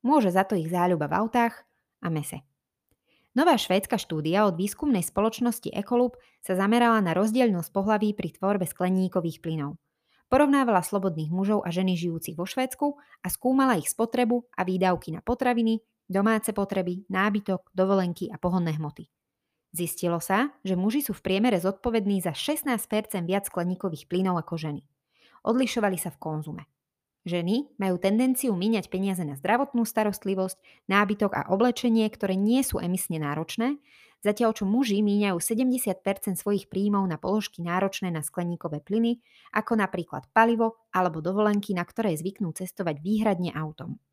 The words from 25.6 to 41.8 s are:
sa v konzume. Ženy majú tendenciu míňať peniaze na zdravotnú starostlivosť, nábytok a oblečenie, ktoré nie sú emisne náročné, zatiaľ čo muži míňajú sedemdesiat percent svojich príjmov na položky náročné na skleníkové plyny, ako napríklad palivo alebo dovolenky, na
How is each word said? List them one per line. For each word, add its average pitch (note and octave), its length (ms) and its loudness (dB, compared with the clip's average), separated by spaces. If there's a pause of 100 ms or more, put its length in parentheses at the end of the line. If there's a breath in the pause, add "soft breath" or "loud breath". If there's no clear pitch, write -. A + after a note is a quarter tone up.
sa E3+ 80 -4
v - 80 -16
konzume. D#3 480 -8 (600)
Ženy F3 520 -2
majú F#3 240 0
tendenciu A#3 560 2
míňať G3+ 320 0
peniaze F#3+ 320 -2
na C#3+ 160 -6
zdravotnú A#3+ 480 0
starostlivosť, G3 720 -2 (320 soft breath)
nábytok G3+ 480 2
a C#3+ 40 -2 (120)
oblečenie, A3+ 560 2
ktoré G3 240 -4
nie A3 320 2
sú - 160 -2
emisne E3+ 400 -2
náročné, E3 560 -4 (480 soft breath)
zatiaľ A3 320 2
čo G#3 80 -4
muži G#3+ 400 2
míňajú G3+ 320 2
sedemdesiat A#3+ 640 0
percent G3 360 -4
svojich G3+ 280 -2
príjmov G3 400 0
na E3 160 -4
položky G3+ 400 -2
náročné F#3 480 -2
na D#3+ 160 -4
skleníkové E3+ 560 -6
plyny, A#3 400 0 (320 soft breath)
ako G#3+ 240 -2
napríklad F3+ 560 -4
palivo A3+ 560 4
alebo F3 320 0
dovolenky, G3+ 560 0
na F3 80 -2